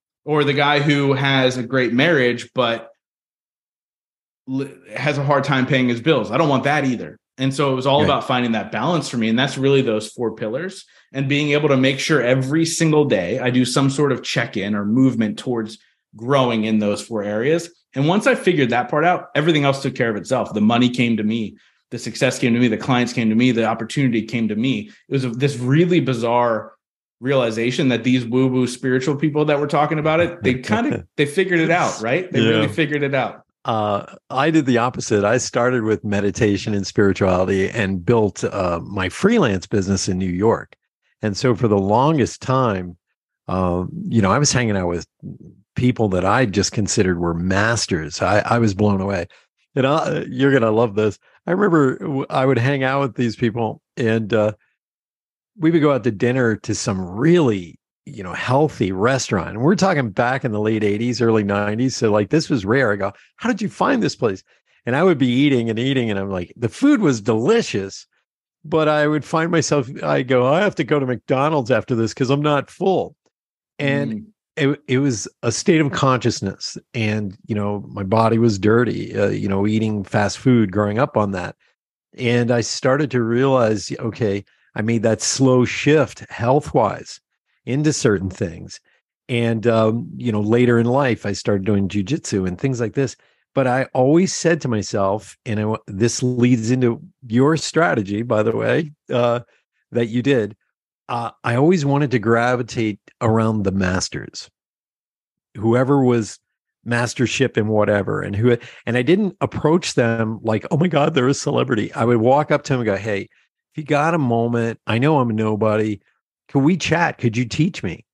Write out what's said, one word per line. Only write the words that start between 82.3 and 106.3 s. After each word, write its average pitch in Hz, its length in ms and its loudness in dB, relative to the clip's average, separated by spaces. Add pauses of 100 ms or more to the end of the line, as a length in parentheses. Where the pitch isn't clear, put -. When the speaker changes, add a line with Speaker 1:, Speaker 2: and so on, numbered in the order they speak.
Speaker 2:
I 120 120 2
started 135 500 -2
to 127 100 0
realize, 117 800 0
okay, 101 440 -4 (300)
I 110 80 -6
made 113 220 0
that 110 180 2
slow 127 420 4
shift 143 680 0
health-wise 117 880 -2 (460)
into 147 260 0
certain 95 380 0
things. 90 500 -10 (480)
And, 117 380 -2
um, 113 500 2
you 123 160 -4
know, 104 80 -2
later 120 380 4
in 117 80 2
life, 123 400 0
I 104 60 -2
started 98 320 -2
doing 98 240 0
jujitsu 101 580 -4
and 90 120 -6
things 131 220 -4
like 110 140 -4
this. 135 200 -2 (400)
But 135 120 2
I 127 180 0 (100)
always 151 400 4
said 165 280 0
to 135 60 -4
myself, 104 680 -2 (100)
and 107 140 -2
I, 107 60 -2
wa-, 107 200 -2
this 110 360 -2
leads 123 480 2
into 123 300 0 (260)
your 131 300 2
strategy, 117 640 -2
by 117 200 0
the 113 140 0
way, 127 360 -2 (200)
uh, 120 280 0 (520)
that 120 140 0
you 117 160 -4
did. 113 340 0 (520)
Uh, 120 220 -6 (120)
I 120 140 -2
always 156 300 4
wanted 139 260 0
to 127 60 0
gravitate 117 800 0 (220)
around 110 400 2
the 95 100 0
masters, - 800 -4 (1080)
whoever 123 460 2
was 120 360 2 (460)